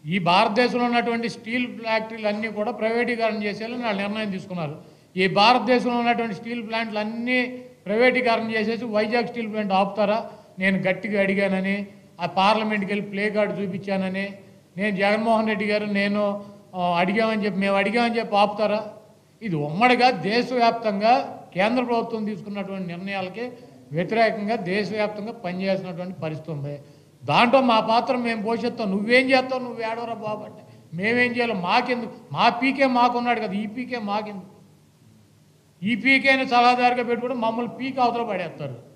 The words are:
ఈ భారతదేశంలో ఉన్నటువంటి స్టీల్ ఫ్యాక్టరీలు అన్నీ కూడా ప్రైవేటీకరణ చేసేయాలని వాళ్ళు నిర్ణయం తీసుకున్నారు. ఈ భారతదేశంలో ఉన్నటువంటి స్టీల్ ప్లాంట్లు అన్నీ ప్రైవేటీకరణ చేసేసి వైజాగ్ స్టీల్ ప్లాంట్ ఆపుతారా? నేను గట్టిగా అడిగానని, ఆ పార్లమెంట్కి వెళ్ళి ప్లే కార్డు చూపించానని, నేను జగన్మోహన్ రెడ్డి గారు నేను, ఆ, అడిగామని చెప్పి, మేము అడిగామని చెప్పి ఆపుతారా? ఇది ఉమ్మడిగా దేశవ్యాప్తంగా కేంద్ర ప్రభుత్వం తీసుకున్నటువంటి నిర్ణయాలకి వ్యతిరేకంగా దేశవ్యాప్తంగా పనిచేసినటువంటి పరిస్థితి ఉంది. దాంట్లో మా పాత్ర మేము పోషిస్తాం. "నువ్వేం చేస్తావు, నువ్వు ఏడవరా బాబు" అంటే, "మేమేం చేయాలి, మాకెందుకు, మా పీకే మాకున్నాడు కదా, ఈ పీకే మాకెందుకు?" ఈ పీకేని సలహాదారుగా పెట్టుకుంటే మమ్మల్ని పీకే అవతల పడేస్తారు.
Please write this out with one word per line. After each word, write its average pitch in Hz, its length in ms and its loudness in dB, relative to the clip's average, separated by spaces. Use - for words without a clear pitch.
ఈ 175 120 0
భారతదేశంలో 214 640 2
ఉన్నటువంటి 233 440 0
స్టీల్ 247 380 -4
ఫ్యాక్టరీలు 220 480 -4
అన్నీ 214 200 -2
కూడా 208 220 -4
ప్రైవేటీకరణ 226 720 0
చేసేయాలని 226 420 -6
వాళ్ళు 202 180 -2
నిర్ణయం 208 280 -4
తీసుకున్నారు. 170 460 -6
ఈ 185 120 4
భారతదేశంలో 240 720 4
ఉన్నటువంటి 233 360 0
స్టీల్ 233 340 -8
ప్లాంట్లు 226 300 -4
అన్నీ 233 440 -2
ప్రైవేటీకరణ 226 640 2
చేసేసి 220 340 -2
వైజాగ్ 220 420 0
స్టీల్ 226 260 -6
ప్లాంట్ 208 200 -2
ఆపుతారా? 202 580 0
నేను 190 200 2
గట్టిగా 190 420 0
అడిగానని, 196 680 0
ఆ 175 60 -4
పార్లమెంట్కి 208 680 2
వెళ్ళి 202 180 -4
ప్లే 202 200 -2
కార్డు 202 220 0
చూపించానని, 190 840 -4
నేను 202 200 -2
జగన్మోహన్ 220 520 2
రెడ్డి 208 180 0
గారు 208 180 0
నేను, 202 600 0
ఆ, 175 240 2
అడిగామని 208 460 2
చెప్పి, 190 140 -2
మేము 196 180 2
అడిగామని 220 420 2
చెప్పి 220 180 -2
ఆపుతారా? 208 440 2
ఇది 185 140 -2
ఉమ్మడిగా 240 540 4
దేశవ్యాప్తంగా 226 1000 2
కేంద్ర 226 300 2
ప్రభుత్వం 226 400 -2
తీసుకున్నటువంటి 196 640 -8
నిర్ణయాలకి 190 560 -8
వ్యతిరేకంగా 208 640 0
దేశవ్యాప్తంగా 208 760 -4
పనిచేసినటువంటి 185 880 -4
పరిస్థితి 156 300 -8
ఉంది. 143 240 -6
దాంట్లో 220 380 4
మా 240 200 4
పాత్ర 240 360 2
మేము 233 260 -4
పోషిస్తాం. 226 480 -2
"నువ్వేం 226 400 4
చేస్తావు, 262 320 2
నువ్వు 233 200 -10
ఏడవరా 226 340 -6
బాబు" 214 180 -6
అంటే, - 180 -18
"మేమేం 240 420 2
చేయాలి, 233 200 0
మాకెందుకు, 240 440 0
మా 170 160 2
పీకే 269 380 2
మాకున్నాడు 240 540 2
కదా, 202 120 -4
ఈ 208 140 -4
పీకే 247 320 -8
మాకెందుకు?" 208 560 -6
ఈ 208 140 0
పీకేని 262 500 4
సలహాదారుగా 247 600 4
పెట్టుకుంటే 240 280 -2
మమ్మల్ని 226 320 -2
పీకే 254 220 -4
అవతల 233 220 2
పడేస్తారు. 165 540 -6